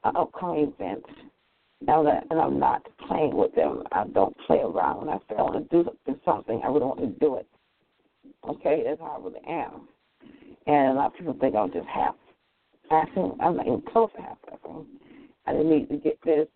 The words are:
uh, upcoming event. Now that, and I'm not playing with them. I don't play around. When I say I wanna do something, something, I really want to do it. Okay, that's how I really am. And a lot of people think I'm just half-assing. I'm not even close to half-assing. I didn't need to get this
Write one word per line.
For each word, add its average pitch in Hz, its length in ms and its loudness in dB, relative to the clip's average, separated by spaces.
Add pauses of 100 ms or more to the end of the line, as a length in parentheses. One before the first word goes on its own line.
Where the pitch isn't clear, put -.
uh, 107 120 0
upcoming 160 600 -2
event. 95 260 -8 (760)
Now 156 220 4
that, 135 260 2
and 160 100 0
I'm 139 180 0
not - 280 0 (200)
playing - 300 0
with - 180 2
them. 71 280 0 (100)
I 95 140 0
don't - 300 2 (100)
play 151 140 4
around. 98 400 0
When - 100 -8
I 180 80 -4 (100)
say 180 100 -6
I - 40 2
wanna - 180 0 (100)
do 170 140 4
something, - 400 -8
something, 117 400 -2
I - 40 0
really 131 180 2
want - 140 -4
to 131 60 -2
do 131 300 0
it. - 100 -8 (1000)
Okay, 147 380 0
that's 151 140 -4
how 151 180 -10
I - 40 -14
really - 240 -14
am. 143 420 -8 (760)
And 139 260 6
a - 20 2
lot 139 140 2
of - 100 -6
people 165 200 -6
think - 160 2
I'm 98 180 2
just - 140 -6
half-assing. - 1500 -4
I'm 175 180 2
not - 100 -2
even 123 160 0
close 226 340 2
to - 60 -16
half-assing. - 640 -16 (600)
I 135 60 -2
didn't 156 180 2
need 151 200 4
to 147 60 -4
get 151 280 -2
this 156 300 2